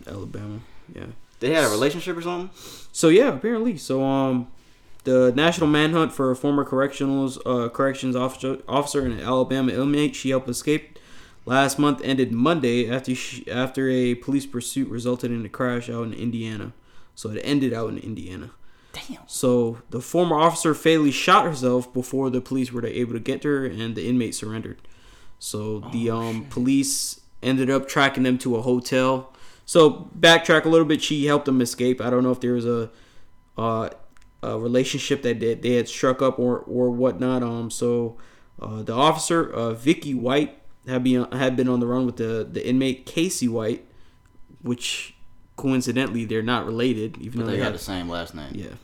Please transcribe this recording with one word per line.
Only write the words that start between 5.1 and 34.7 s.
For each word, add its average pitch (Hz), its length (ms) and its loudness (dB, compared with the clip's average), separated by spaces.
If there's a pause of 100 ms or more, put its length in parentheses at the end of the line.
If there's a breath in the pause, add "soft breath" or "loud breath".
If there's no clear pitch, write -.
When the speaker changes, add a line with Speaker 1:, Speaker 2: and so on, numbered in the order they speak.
Speaker 1:
national 156 340 4
manhunt 156 440 4
for 131 180 0
a 123 60 0
former 143 280 0
correctionals, 135 800 0
uh, 120 240 0
corrections 131 440 -2
officer, 131 440 -4 (100)
officer 143 380 0
and 117 120 -2
an - 80 -8
Alabama 127 460 0
inmate 143 420 0
she - 140 -6
helped 131 220 0
escape - 480 -4 (480 loud breath)
last 131 320 2
month 143 260 2
ended 127 280 2
Monday 123 580 2
after 131 240 -2
she, - 360 -10
after 131 380 -2
a 127 280 2
police 135 280 -2
pursuit 120 440 -4
resulted 120 420 -4
in 117 160 -4
a - 20 -12
crash 120 400 -4
out 117 140 -6
in 110 100 -6
Indiana. 113 600 -6 (400 soft breath)
So - 160 -10
it 107 140 -8
ended 135 280 2
out 113 160 -2
in 107 100 -8
Indiana. 92 520 -10 (420 soft breath)
Speaker 2:
Damn. - 340 -14
Speaker 1:
So 120 640 2
the 120 100 -6
former 170 380 2
officer 160 360 4
fatally 156 380 4
shot 185 320 4
herself 127 480 0
before 131 380 -2
the 123 100 0
police 123 320 -2
were 120 120 -4
able 117 280 -2
to 117 80 -4
get 123 240 -4
her, 139 200 0
and 113 300 -4
the 101 140 -4
inmate 123 260 2
surrendered. 107 460 -8 (580 soft breath)
So 107 420 -6 (120)
the, 117 180 -2
Speaker 2:
Oh, 113 100 0
Speaker 1:
um, 113 220 -4
Speaker 2:
shit. - 80 -16
Speaker 1:
police 135 680 0 (220)
ended 131 280 2
up 135 180 0
tracking 135 360 2
them 127 140 4
to 123 180 0
a 110 60 -2
hotel. 131 680 0 (320 loud breath)
So 156 540 6
backtrack 165 460 6
a 160 40 0
little 160 180 6
bit, 147 160 2
she 147 240 0
helped 147 200 2
them 131 140 4
escape. 123 400 0
I 123 100 -2
don't 123 140 4
know 127 80 4
if 123 80 -2
there 123 140 0
was 117 120 0
a, 117 240 -2 (640 soft breath)
uh, 110 340 -2 (520)
a 110 160 -6
relationship 131 640 0